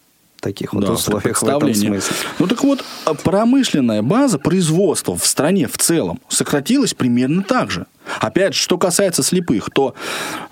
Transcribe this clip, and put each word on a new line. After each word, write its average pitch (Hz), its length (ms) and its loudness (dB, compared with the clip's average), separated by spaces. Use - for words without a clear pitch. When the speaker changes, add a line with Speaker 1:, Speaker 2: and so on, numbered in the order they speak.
Speaker 1:
таких - 320 -8
вот 101 120 0
Speaker 2:
Да, 110 80 2
Speaker 1:
условиях 107 480 -2
в - 20 -2
этом 139 160 2
Speaker 2:
представление. 104 420 0
Speaker 1:
смысле. - 140 -4
Speaker 2:
Ну 165 80 2
так 226 160 0
вот, 277 220 2
а 156 100 0
промышленная 165 880 2
база, 208 380 2
производство 160 800 0
в - 80 -4
стране 156 420 2
в - 100 -8
целом 123 520 0
сократилась 202 640 0
примерно 127 500 2
так 208 280 -2
же. 87 160 -6
Опять 110 320 0
же, - 80 -2
что 180 160 0
касается 180 440 0
слепых, 170 480 0
то 135 260 0